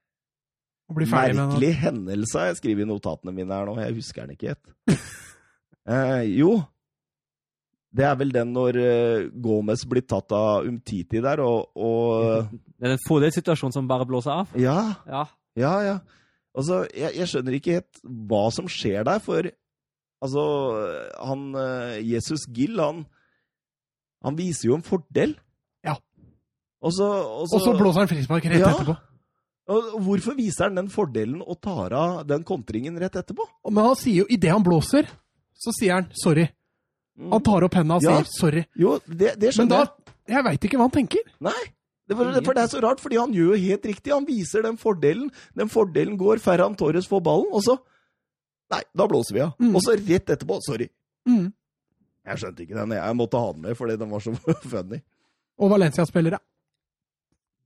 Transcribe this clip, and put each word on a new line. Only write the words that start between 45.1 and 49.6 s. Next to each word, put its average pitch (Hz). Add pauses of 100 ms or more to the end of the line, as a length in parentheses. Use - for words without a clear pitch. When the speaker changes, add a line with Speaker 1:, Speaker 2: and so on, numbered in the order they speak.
Speaker 2:
Den 214
fordelen 190
går, 214
Ferran 190
Torres 170
får 196
ballen, 165
og 214
så, 247 (960)
nei, 160 (160)
da 175
blåser 131
vi 110
av. 156
Speaker 1:
Mm. 233